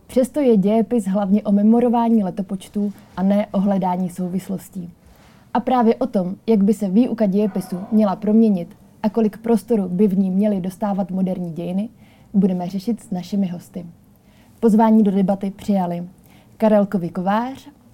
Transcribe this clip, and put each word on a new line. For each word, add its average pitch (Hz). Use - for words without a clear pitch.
Přesto -
je 240
dějepis 208
hlavně 196
o 208
memorování 233
letopočtů 196
a 180
ne 202
o 196
hledání 185
souvislostí. 180
A 240
právě 240
o 269
tom, 190
jak 214
by 214
se 202
výuka 220
dějepisu 196
měla 208
proměnit 214
a 220
kolik 214
prostoru 220
by 180
v 185
ní 190
měly 196
dostávat 190
moderní 180
dějiny, 180
budeme 185
řešit 202
s -
našimi 190
hosty. 170
Pozvání 220
do 202
debaty 196
přijali 175
Karel 214
Kovy 175
Kovář, 220